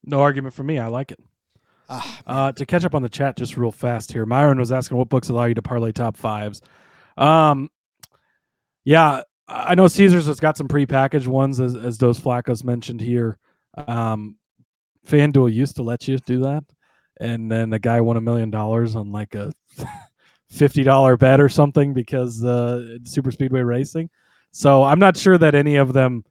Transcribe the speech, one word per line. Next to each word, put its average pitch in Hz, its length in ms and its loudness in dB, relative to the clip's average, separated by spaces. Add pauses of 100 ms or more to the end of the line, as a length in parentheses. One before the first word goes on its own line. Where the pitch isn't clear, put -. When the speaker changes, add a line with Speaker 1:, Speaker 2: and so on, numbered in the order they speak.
Speaker 1:
No 143 160 -4
argument 135 360 0
for 135 80 -14
me. 147 160 -6
I 113 80 -8
like 123 240 -10
it. - 80 -20 (720)
Speaker 2:
Ah, - 320 -16
Speaker 1:
Uh, 135 280 -4
to 139 120 -10
catch 175 200 -2
up 170 100 -4
on 139 60 0
the 120 80 -6
chat 139 280 -6
just - 200 -10
real 120 140 -2
fast 120 400 -8
here, 113 140 -6
Myron 135 340 2
was 120 120 -2
asking 127 260 -4
what 127 120 -2
books 131 200 -2
allow 120 160 -2
you 117 80 0
to 110 80 -4
parlay 117 300 -4
top 113 260 -6
fives. 107 440 -8 (560)
Um, 151 520 2 (1160)
yeah, 147 380 4 (240)
I - 280 -4
know 185 120 6
Caesars 180 400 4
has 147 120 -4
got 156 180 0
some 143 100 -8
prepackaged 135 600 0
ones, 135 320 0
as, 123 160 -2
as 113 220 -8
Dos 120 220 2
Flacos 123 440 -4
mentioned 120 380 -8
here. 117 360 -4 (500)
Um, 110 500 -6 (680)
FanDuel 135 480 2
used 131 240 -4
to 127 60 -8
let 120 240 -8
you 131 120 -4
do 127 220 -4
that, 143 220 -4 (560)
and 113 320 -8
then 113 220 -2
a 110 60 -4
guy 117 200 0
won 117 180 0
a 113 40 -2
million 113 280 -4
dollars 110 460 -4
on, 101 160 -8
like, 104 240 -12
a 104 180 -10 (240)
<laughs> - 720 -20
fifty 139 340 0
dollar 135 340 4
bet 135 240 6
or 143 80 6
something 143 440 2
because, 123 500 -6
uh, 120 600 -4
super 131 280 -4
speedway 131 300 -2
racing. 135 480 -4 (440)
So 139 300 6
I'm 147 160 4
not 190 180 6
sure 185 200 4
that 156 180 4
any 143 220 2
of 131 160 2
them 127 380 0